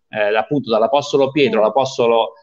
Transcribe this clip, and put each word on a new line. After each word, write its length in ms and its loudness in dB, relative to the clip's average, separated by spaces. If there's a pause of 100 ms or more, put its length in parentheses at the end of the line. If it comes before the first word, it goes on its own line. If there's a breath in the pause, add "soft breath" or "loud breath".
eh, 260 -2
appunto 360 -2
dall'Apostolo 580 0
Pietro 300 0
all'Apostolo 840 0